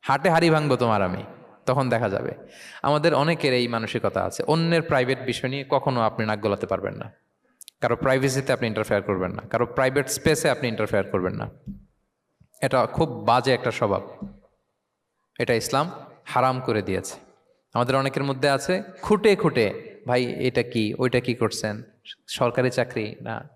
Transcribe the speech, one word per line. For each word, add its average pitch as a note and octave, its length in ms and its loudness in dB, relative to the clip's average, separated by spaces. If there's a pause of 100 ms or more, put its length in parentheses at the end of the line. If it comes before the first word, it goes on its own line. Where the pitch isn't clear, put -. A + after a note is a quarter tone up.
হাটে C#3+ 280 2
হাড়ি E3 200 6
ভাঙবো D3+ 260 4
তোমার A2+ 260 4
আমি, F#2 220 -2 (420)
তখন C3 220 2
দেখা A#2 200 2
যাবে। F#2 240 -2 (500)
আমাদের D3+ 320 4
অনেকের C#3+ 400 2
এই B2 140 2
মানসিকতা A2 540 -2
আছে, F#2 200 -4
অন্যের E3 400 2
প্রাইভেট C3 400 0
বিষয় B2+ 280 -4
নিয়ে C#3 180 -6
কখনো C3 320 0
আপনি A2 260 0
নাক G#2+ 140 -2
গলাতে G#2 260 0
পারবেন G2 280 -4
না, G#2+ 180 -12 (680)
কারো A#2 160 0
প্রাইভেসিতে C3+ 560 0
আপনি A#2+ 140 0
ইন্টারফেয়ার G#2+ 360 0
করবেন F#2 300 -2
না, - 180 -10
কারো A#2+ 160 0
প্রাইভেট C3+ 420 0
স্পেসে D#3 420 0
আপনি B2 180 -2
ইন্টারফেয়ার G#2+ 360 0
করবেন F#2 300 -2
না। G#2+ 160 -6 (1080)
এটা B2+ 260 2
খুব D#3 220 0
বাজে A#2 460 2
একটা A#2 160 -2
স্বভাব, G2 320 0 (1400)
এটা B2 160 0
ইসলাম C#3 360 -2 (340)
হারাম B2+ 360 0
করে A2 220 0
দিয়েছে। F#2 320 -4 (600)
আমাদের B2 220 2
অনেকের C3+ 280 0
মধ্যে C#3 240 0
আছে C#3+ 340 0 (200)
খুঁটে G#3 340 4
খুঁটে, B2+ 580 0 (140)
ভাই B2 160 2
এটা B2 380 -2
কি, A2 360 -2
ওইটা B2 220 0
কি A#2+ 140 -2
করছেন, A2 480 -4 (460)
সরকারি B2 420 0
চাকরি A2+ 500 -4
না A2+ 340 -10